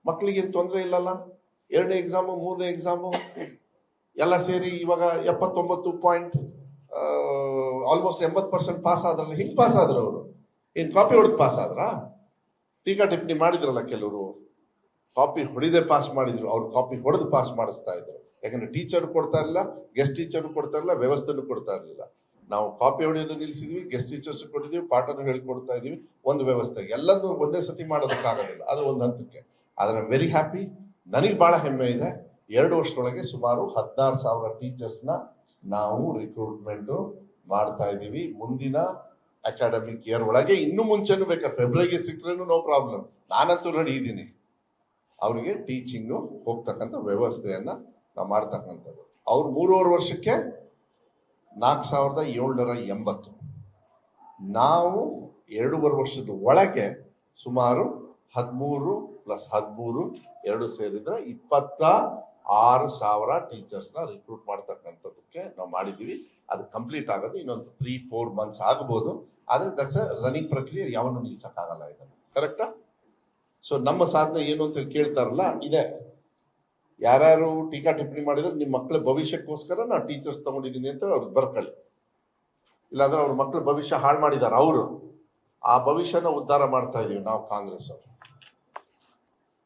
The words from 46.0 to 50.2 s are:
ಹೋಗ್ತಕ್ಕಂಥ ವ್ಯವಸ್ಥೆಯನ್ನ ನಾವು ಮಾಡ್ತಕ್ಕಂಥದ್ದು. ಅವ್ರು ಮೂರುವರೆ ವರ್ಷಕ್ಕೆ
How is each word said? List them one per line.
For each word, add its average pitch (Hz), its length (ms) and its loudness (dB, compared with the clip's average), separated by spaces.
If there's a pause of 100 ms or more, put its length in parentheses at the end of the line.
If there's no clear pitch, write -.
ಹೋಗ್ತಕ್ಕಂಥ 113 520 -6
ವ್ಯವಸ್ಥೆಯನ್ನ 104 720 -2 (480)
ನಾವು 95 100 -6
ಮಾಡ್ತಕ್ಕಂಥದ್ದು. 95 1000 -6
ಅವ್ರು 139 240 2
ಮೂರುವರೆ 180 380 6
ವರ್ಷಕ್ಕೆ - 760 0 (920)